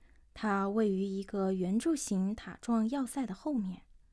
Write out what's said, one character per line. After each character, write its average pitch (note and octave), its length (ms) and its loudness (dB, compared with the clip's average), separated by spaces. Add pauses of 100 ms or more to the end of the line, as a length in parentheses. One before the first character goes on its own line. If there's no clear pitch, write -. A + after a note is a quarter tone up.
(340)
它 G3 340 0
位 G#3 240 4
于 F#3+ 140 2
一 G3 180 -4
个 F#3+ 300 0
圆 F#3 240 2
柱 D#4+ 180 2
形 G3 400 0
塔 - 240 -12
状 A3+ 300 2
要 C4+ 160 0
塞 B3+ 220 -4
的 F#3+ 80 -8
后 D4+ 180 -4
面。 F#3+ 300 -4 (300)